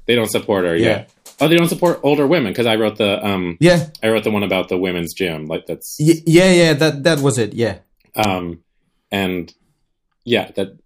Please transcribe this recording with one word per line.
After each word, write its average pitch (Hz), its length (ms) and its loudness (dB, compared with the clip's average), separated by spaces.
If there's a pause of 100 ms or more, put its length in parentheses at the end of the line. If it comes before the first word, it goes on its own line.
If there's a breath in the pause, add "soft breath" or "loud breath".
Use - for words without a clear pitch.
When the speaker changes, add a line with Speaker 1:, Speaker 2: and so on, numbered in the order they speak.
Speaker 1:
They 117 100 0
don't 113 160 0
support 101 320 0
her, 85 140 0
Speaker 2:
Yeah. 110 100 2
Speaker 1:
yeah. 107 180 -2 (360)
Oh, 151 80 2
they 165 80 4
don't 170 100 2
support 165 360 0
older 143 220 2
women, 135 280 0
'cause 120 120 0
I 110 120 2
wrote 107 200 0
the, 101 280 0
um, 92 340 -4
Speaker 2:
Yeah. 160 280 4 (140)
Speaker 1:
I 110 80 -2
wrote 110 140 2
the 113 80 -2
one 104 120 -2
about 92 260 -2
the 92 80 -2
women's 90 360 -4
gym. 80 340 -6
Like, 82 180 -8
that's - 340 -12
Speaker 2:
Y-, 160 260 2
yeah, 175 280 6
yeah, 170 200 4
that, 147 300 -2
that 160 160 2
was 135 180 0
it, 110 160 -2
yeah. 107 260 -4 (360)
Speaker 1:
Um, 90 440 -2 (520)
and, 92 420 -4 (720)
yeah, 110 320 -2
that 95 300 -6